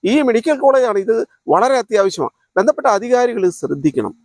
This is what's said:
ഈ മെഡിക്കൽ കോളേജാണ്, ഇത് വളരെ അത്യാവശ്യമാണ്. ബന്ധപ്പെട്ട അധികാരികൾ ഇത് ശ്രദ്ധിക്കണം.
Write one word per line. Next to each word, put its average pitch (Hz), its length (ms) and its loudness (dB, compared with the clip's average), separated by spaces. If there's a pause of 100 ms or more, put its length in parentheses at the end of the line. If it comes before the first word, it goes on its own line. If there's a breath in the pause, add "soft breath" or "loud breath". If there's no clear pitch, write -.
ഈ 247 160 2
മെഡിക്കൽ 262 380 0
കോളേജാണ്, 262 400 2
ഇത് 208 180 -2 (320)
വളരെ 240 300 2
അത്യാവശ്യമാണ്. 196 560 -2 (220)
ബന്ധപ്പെട്ട 277 300 2
അധികാരികൾ 240 580 0
ഇത് 180 80 2
ശ്രദ്ധിക്കണം. 139 600 -4 (120)